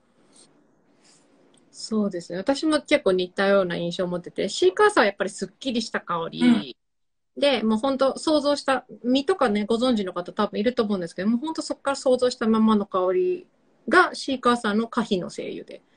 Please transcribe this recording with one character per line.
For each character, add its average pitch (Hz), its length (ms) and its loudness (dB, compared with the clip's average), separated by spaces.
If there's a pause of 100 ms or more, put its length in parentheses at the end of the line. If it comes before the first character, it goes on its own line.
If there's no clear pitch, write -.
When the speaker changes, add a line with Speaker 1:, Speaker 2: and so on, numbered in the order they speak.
(1700)
Speaker 1:
そ 214 340 -4
う 196 40 -2
で 175 120 -8
す - 100 -14
ね。 175 60 -6
私 277 280 -2
も 302 160 2
結 294 220 2
構 196 80 4
似 180 180 0
た 196 180 -2
よ 202 140 4
う 185 40 0
な 170 100 -4
印 170 160 -4
象 185 140 -4
を - 20 -4
持 175 100 -4
っ 175 40 -10
て - 100 -16
て、 180 180 -4
シ 359 200 2
ー 370 40 2
ク 427 80 0
ワ 415 60 6
ー 415 40 0
サ 311 100 4
ー - 20 6
は - 40 4
や 196 40 0
っ - 40 -6
ぱ 190 100 -4
り 185 40 -6
す - 160 -10
っ 180 40 -8 (100)
き 254 140 -6
り 233 80 -2
し - 80 -8
た 196 100 -4
香 170 320 -6
り。 160 100 -6
Speaker 2:
う 240 100 6
ん。 208 220 0 (680)
Speaker 1:
で、 269 220 2
も 220 140 2
う - 20 2
ほ 269 140 0
ん 262 60 -2
と 262 200 0
想 311 220 2
像 285 160 2
し - 80 -6
た、 262 220 -2 (180)
実 262 220 2
と 381 100 2
か 262 140 2
ね、 208 160 0
ご 233 100 0
存 247 200 2
知 208 100 -2
の 180 80 -6
方 175 180 -8
多 208 160 0
分 202 100 -8
い 208 60 0
る 240 100 0
と 233 100 0
思 208 120 -2
う - 20 0
ん 180 40 -4
で 170 80 -6
す - 60 -20
け 180 80 -6
ど、 208 60 0
も 240 60 2
う 233 40 0
ほ 311 120 -6
ん - 20 -6
と 311 80 -8
そ - 140 -6
っ - 60 -20
か 277 100 -2
ら 269 40 -2
想 254 200 2
像 247 160 2
し - 60 -8
た 226 100 -2
ま 220 120 4
ま 220 160 6
の 202 100 2
香 190 140 -2 (140)
り 180 340 -2 (420)
が 320 260 2
シ 269 200 -6
ー 254 40 -6
ク 254 100 -2
ワ 240 60 2
ー - 20 0
サ 226 120 -4
ー 202 40 -2
の 226 140 0
花 220 180 -4
皮 185 140 -2
の 151 100 -8
精 - 200 -12
油 165 160 -12
で。 - 160 -18 (160)